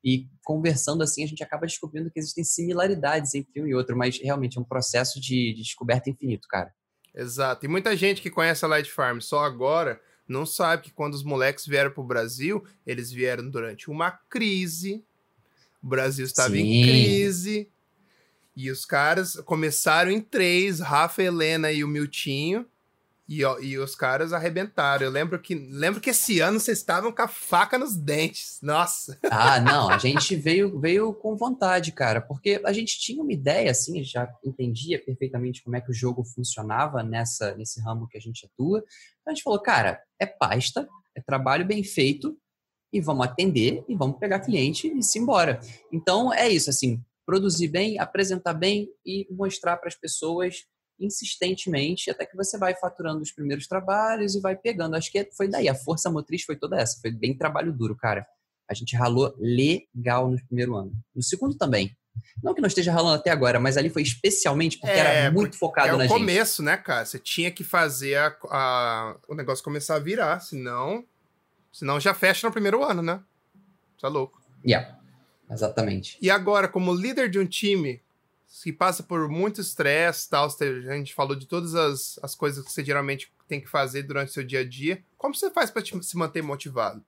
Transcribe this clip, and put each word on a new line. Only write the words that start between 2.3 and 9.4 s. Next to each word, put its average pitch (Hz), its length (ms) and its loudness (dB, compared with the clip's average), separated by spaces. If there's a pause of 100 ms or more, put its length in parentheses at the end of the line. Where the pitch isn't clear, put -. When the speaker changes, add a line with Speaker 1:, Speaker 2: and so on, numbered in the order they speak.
Speaker 1:
similaridades 170 880 0
entre 139 260 -6
um 156 60 -4
e 135 80 0
outro, 123 220 0
mas 123 240 0
realmente 135 360 -2
é 120 40 -4
um 120 40 -4
processo 127 540 0
de, 127 340 0
de 113 100 -10
descoberta 120 460 -2
infinito, 127 380 -4
cara. 92 260 -4 (400)
Speaker 2:
Exato. 127 520 -4
E - 20 -4
muita 190 300 0
gente 196 240 0
que 175 80 -8
conhece 165 340 0
a 160 60 0
Light 151 200 2
Farm 123 300 -2
só 147 240 -2